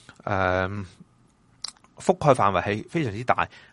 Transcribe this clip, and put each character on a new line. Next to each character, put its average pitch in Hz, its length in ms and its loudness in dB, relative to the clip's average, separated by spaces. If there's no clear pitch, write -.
誒， 95 600 0
覆 185 180 0
蓋 147 160 6
範 101 180 2
圍 90 120 0
係 104 260 -4
非 165 140 -4
常 110 100 -6
之 110 100 -8
大。 90 240 2